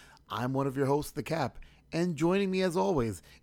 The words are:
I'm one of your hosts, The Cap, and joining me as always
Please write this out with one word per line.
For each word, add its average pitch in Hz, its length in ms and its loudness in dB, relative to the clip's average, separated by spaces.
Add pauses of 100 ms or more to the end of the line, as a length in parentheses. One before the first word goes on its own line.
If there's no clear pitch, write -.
(300)
I'm 120 240 -2
one 135 120 0
of 131 120 -4
your 139 80 2
hosts, 143 260 0
The 147 100 -6
Cap, 147 360 -2 (340)
and 170 240 0
joining 185 340 2
me 185 120 2
as 180 160 0
always 143 420 2 (220)